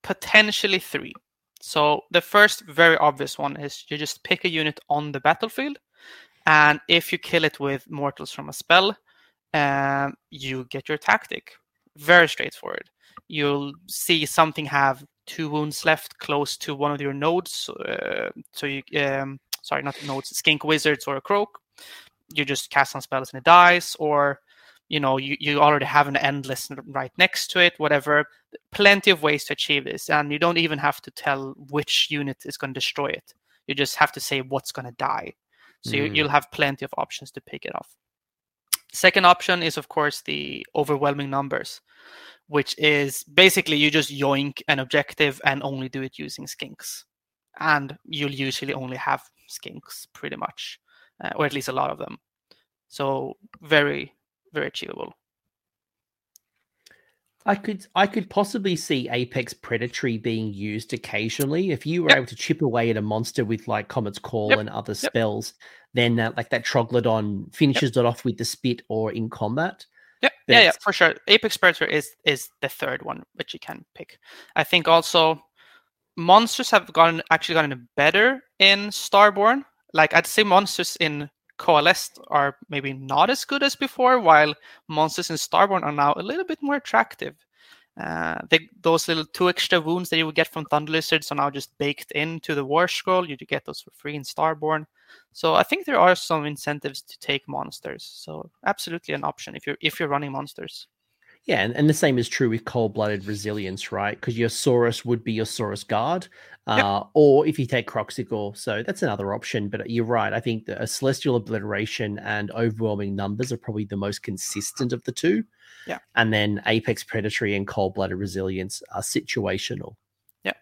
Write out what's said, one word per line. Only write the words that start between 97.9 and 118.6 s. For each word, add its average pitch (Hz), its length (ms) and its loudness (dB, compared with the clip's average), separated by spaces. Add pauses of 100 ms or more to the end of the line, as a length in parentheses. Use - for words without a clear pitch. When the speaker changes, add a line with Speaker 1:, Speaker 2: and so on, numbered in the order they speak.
Speaker 1:
So - 480 -16 (120)
absolutely 170 500 -6
an 143 100 -8
option - 320 -8
if - 100 -12
you're, 143 140 -8
if 151 180 -2
you're 160 100 -2
running 143 220 -4
monsters. - 560 -12 (580)
Speaker 2:
Yeah, 110 180 0
and, 117 140 -2
and 147 120 4
the 151 60 4
same 135 240 2
is 117 100 0
true 123 220 0
with 113 160 -4
Cold-Blooded 104 580 -2
Resilience, 101 640 -8
right? 101 300 -4
'Cause 117 160 -4
your 117 140 2
Saurus 120 560 2
would 120 180 -2
be 117 80 -4
your 110 140 -2
Saurus 101 400 -6
Guard, 147 420 -2 (380)
Speaker 1:
Yep. 110 180 2
Speaker 2:
uh, 101 200 0 (100)
or 147 320 8
if 151 120 -2
you 135 60 0
take 120 220 -2
Kroxigor. 104 680 -6
So 110 280 -6
that's 196 200 -6
another 101 300 -2
option, 107 380 -6
but 107 180 -8
you're 117 160 -2
right. 107 300 0
I 117 60 -2
think 113 260 -4
that 101 160 -6
a 117 40 -4
Celestial 135 500 0
Obliteration 104 800 -4
and 104 320 -6
Overwhelming 107 640 -2
Numbers 104 340 -4
are 117 60 -4
probably 107 300 -8
the 101 100 -8
most 101 260 -4
consistent 107 720 -6
of 120 120 -6
the 123 80 -6
two. 208 320 0 (420)
Speaker 1:
Yeah. - 140 -8 (160)
Speaker 2:
And 110 180 2
then 104 320 0
Apex 110 380 0
Predatory 104 520 -2
and 98 100 -2
Cold-Blooded 95 520 -4
Resilience 95 640 -6 (100)